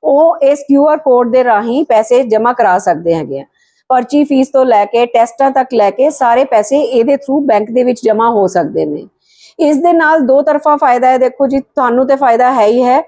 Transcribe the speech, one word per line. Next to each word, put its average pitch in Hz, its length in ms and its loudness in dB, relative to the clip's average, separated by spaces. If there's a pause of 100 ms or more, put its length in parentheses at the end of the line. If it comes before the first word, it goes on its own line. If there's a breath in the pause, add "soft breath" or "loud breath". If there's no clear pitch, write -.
ਉਹ 320 360 2
ਇਸ 285 180 2
ਕਿਊ 277 280 2
ਆਰ 311 100 2
ਕੋਡ 247 340 0
ਦੇ 254 120 2
ਰਾਹੀਂ 233 460 -2
ਪੈਸੇ 233 340 2
ਜਮ੍ਹਾਂ 226 300 0
ਕਰਾ 208 240 0
ਸਕਦੇ 170 380 -2
ਹੈਗੇ 143 240 -8
ਆ। 139 60 -16 (420)
ਪਰਚੀ 262 360 0
ਫੀਸ 269 240 0
ਤੋਂ 262 180 0
ਲੈ 214 200 2
ਕੇ 233 200 0
ਟੈਸਟਾਂ 240 460 0
ਤੱਕ 262 220 -2
ਲੈ 202 180 0
ਕੇ 262 180 0
ਸਾਰੇ 254 360 0
ਪੈਸੇ 247 340 0
ਇਹਦੇ 247 340 0
through 277 320 -4
ਬੈਂਕ 214 260 0
ਦੇ 247 120 0
ਵਿੱਚ 247 200 -2
ਜਮ੍ਹਾਂ 220 280 0
ਹੋ 202 160 0
ਸਕਦੇ 165 380 -4
ਨੇ। 151 220 -10 (520 soft breath)
ਇਸ 302 180 2
ਦੇ 339 160 0
ਨਾਲ 320 260 2
ਦੋ 262 220 2
ਤਰਫਾ 294 340 0
ਫਾਇਦਾ 254 320 0
ਹੈ। 262 100 2
ਦੇਖੋ 254 300 -2
ਜੀ, 277 120 -2
ਤੁਹਾਨੂੰ 254 480 -2
ਤੇ 269 80 0
ਫਾਇਦਾ 247 380 0
ਹੈ 233 120 2
ਹੀ 240 180 2
ਹੈ, 254 240 0